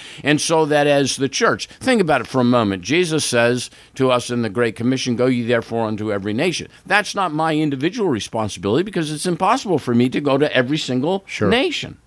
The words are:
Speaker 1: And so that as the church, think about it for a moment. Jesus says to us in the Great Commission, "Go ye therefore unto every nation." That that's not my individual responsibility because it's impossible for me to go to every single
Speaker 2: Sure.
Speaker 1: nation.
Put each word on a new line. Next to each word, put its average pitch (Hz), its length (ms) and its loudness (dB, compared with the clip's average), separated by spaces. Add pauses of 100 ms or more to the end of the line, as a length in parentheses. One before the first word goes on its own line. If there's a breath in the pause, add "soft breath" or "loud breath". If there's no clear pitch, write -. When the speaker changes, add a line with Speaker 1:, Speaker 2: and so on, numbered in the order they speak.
(220 loud breath)
Speaker 1:
And 139 200 2
so 160 240 2
that 147 200 4
as 143 300 2
the 135 120 -2
church, 151 400 -2 (120)
think 247 220 2
about 151 180 2
it 110 60 -8
for - 160 0
a - 20 4
moment. 110 380 2
Jesus 156 420 0
says 120 460 0 (240 loud breath)
to 131 160 2
us 123 180 0
in 120 140 -2
the 110 80 -2
Great 117 260 -2
Commission, 127 400 -2
"Go 120 80 2
ye 127 180 2
therefore 117 440 0
unto 107 260 -4
every 101 220 -2
nation." 151 340 -2 (160 loud breath)
That 190 160 2
that's 190 140 -6
not 185 180 -2
my 160 240 0
individual 156 540 -2
responsibility 107 720 -2
because 180 280 -4
it's 151 140 -8
impossible 190 540 0
for 123 160 -2
me 123 160 4
to - 100 -2
go 139 160 2
to 139 180 2
every 127 220 2
single 156 480 -2
Speaker 2:
Sure. - 240 -2
Speaker 1:
nation. 269 480 0 (100)